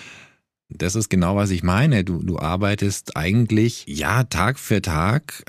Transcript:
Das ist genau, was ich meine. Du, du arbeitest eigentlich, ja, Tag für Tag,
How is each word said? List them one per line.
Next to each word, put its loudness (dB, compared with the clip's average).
Das -2
ist -2
genau, 2
was 2
ich -2
meine. 4
Du, -4
du -2
arbeitest -2
eigentlich, 2
ja, 0
Tag -2
für 0
Tag, -2